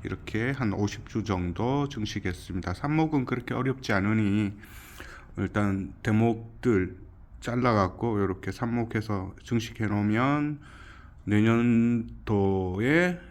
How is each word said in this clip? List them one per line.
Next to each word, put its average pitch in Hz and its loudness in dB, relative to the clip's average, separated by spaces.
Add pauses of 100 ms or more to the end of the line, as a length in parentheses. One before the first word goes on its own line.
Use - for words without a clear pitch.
이렇게 107 -4
한 127 -2
오십 101 -2
주 110 -4
정도 107 0
증식했습니다. 92 -6
삽목은 151 0
그렇게 123 -4
어렵지 127 -2
않으니 101 2 (880)
일단 98 -2 (100)
대목들 110 2 (420)
잘라갖고 113 2
이렇게 95 -2
삽목해서 113 -4 (100)
증식해 113 -2
놓으면 127 2 (640)
내년도에 113 2 (140)